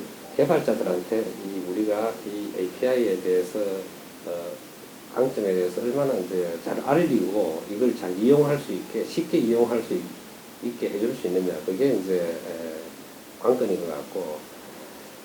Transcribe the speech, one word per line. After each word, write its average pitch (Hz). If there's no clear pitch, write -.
개발자들한테 110
이 95
우리가 107
이 104
에이피아이에 101
대해서, 92
어, 85
강점에 110
대해서 90
얼마나 131
이제 90
잘 101
알리고 101
이걸 110
잘 90
이용할 143
수 143
있게, 110
쉽게 -
이용할 117
수 -
있-, -
있게 117
해줄 107
수 120
있느냐, 92
그게 120
이제, 92
에, 82
관건인 113
것 85
같고, 76